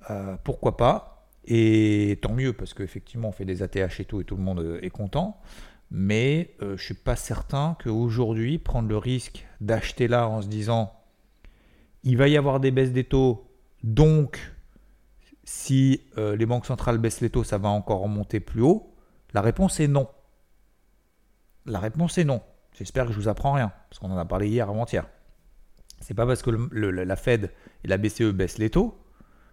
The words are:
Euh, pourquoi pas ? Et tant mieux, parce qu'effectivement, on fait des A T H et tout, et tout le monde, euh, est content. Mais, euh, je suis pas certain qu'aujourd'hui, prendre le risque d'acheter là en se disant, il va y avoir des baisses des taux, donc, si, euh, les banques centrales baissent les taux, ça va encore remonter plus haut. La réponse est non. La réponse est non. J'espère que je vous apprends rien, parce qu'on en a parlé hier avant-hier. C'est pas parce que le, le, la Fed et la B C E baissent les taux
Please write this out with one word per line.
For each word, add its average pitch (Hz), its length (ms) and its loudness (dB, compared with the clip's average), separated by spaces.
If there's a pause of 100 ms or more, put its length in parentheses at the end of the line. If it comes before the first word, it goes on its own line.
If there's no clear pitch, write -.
(100)
Euh, 98 340 -8
pourquoi - 320 -2
pas ? - 520 0 (160)
Et 107 800 4
tant 110 100 -2
mieux, 127 200 0
parce 92 200 -10
qu'effectivement, 104 560 -10
on 101 40 -6
fait - 120 -10
des 92 180 -4
A 92 60 -4
T 98 120 -4
H 92 200 -4
et 92 40 -8
tout, 104 160 -6
et 87 40 -6
tout - 120 -8
le 92 60 -4
monde, 92 180 -2
euh, 82 220 -6
est 92 80 -6
content. 143 500 -6 (500)
Mais, 117 720 0
euh, 98 140 -6
je - 80 -12
suis 98 100 -10
pas 120 220 -2
certain - 680 -4
qu'aujourd'hui, 117 760 0
prendre 117 300 -2
le 107 80 0
risque 123 480 -4 (160)
d'acheter 113 480 0
là 120 200 2
en 110 120 -4
se 101 60 -6
disant, 107 460 -2 (1120)
il 127 120 4
va 139 120 6
y 147 80 6
avoir 139 240 2
des 135 100 4
baisses 131 220 2
des 127 120 0
taux, 131 460 2 (320)
donc, 147 580 4 (1000)
si, 135 600 2 (160)
euh, 107 180 0
les 113 100 0
banques 120 200 -2
centrales 123 320 0
baissent 113 220 -2
les 117 100 0
taux, 120 140 0
ça 104 140 -2
va 104 100 -2
encore 104 320 0
remonter 104 380 -4
plus 113 240 -4
haut. 185 320 2 (400)
La 107 60 0
réponse 117 400 2
est 151 80 2
non. 139 200 0 (1600)
La 101 140 -4
réponse 151 380 0
est 175 60 4
non. 135 160 0 (320)
J'espère - 340 -4
que 117 60 -2
je 104 60 -4
vous 104 100 -2
apprends 139 240 0
rien, 123 200 0 (180)
parce - 80 -20
qu'on 92 140 -8
en 92 60 -2
a 85 60 -2
parlé 95 240 0
hier 110 200 0
avant-hier. 107 400 -4 (920)
C'est - 140 -12
pas 113 120 0
parce 123 160 0
que 123 80 0
le, 113 220 0
le, 107 180 0
la 92 260 -2
Fed 110 360 0 (300)
et - 60 -6
la 95 80 2
B 104 120 2
C 113 160 -2
E 107 80 4
baissent 92 260 -2
les 110 100 0
taux 208 300 0 (540)